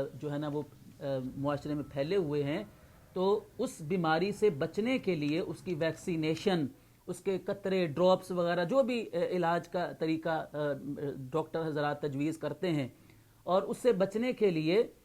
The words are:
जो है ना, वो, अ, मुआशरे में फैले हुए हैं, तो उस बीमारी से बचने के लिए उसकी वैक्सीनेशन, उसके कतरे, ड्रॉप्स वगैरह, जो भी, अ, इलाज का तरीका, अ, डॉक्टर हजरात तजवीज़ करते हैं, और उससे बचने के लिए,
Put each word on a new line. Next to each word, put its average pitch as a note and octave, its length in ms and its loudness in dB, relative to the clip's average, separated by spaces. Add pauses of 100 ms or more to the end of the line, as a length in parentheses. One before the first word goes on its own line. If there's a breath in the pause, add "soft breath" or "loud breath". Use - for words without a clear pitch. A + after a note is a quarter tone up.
(160)
जो D3 140 -6
है D3 100 -2
ना, D3+ 80 -4
वो, D3 140 -2
अ, C#3+ 40 -6 (720)
मुआशरे C#3+ 380 -2
में D3 80 -2
फैले C#3+ 320 -2
हुए D3 280 0
हैं, E3 280 -4 (440 loud breath)
तो G3 440 2
उस B3+ 220 -4
बीमारी E3 500 2
से - 180 4
बचने E3+ 500 0
के F#3+ 160 0
लिए D3 240 0
उसकी F3+ 340 -4
वैक्सीनेशन, D#3+ 960 0 (380 loud breath)
उसके F#3 300 -4
कतरे, F#3+ 500 0
ड्रॉप्स F3+ 440 4
वगैरह, F3 320 2
जो B3+ 200 4
भी, A#3 220 -2
अ, E3+ 260 0
इलाज E3+ 360 2
का E3 260 -4
तरीका, D#3+ 420 -2
अ, D3 380 -2 (440)
डॉक्टर D#3 420 -4
हजरात D3 460 -2
तजवीज़ D3 340 -2
करते - 280 -4
हैं, D3 280 0 (520 soft breath)
और F3+ 140 4
उससे A#3+ 320 2
बचने G#3+ 400 0
के G3+ 180 4
लिए, D#3+ 420 2 (120)